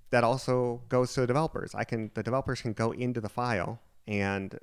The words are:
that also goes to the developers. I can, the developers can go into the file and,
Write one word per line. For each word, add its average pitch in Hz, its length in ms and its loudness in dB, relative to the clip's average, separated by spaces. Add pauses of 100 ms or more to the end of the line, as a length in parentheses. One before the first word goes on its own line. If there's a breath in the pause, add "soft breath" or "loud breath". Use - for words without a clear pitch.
(100)
that 120 140 6
also 123 640 2
goes 127 240 4
to - 80 0
the 123 60 2
developers. 127 480 0
I 104 100 -2
can, 110 300 -4
the 110 80 -2
developers 127 400 -2
can 113 100 -2
go 113 200 0
into 123 280 -2
the 104 80 -4
file 113 500 -2 (300)
and, 98 540 0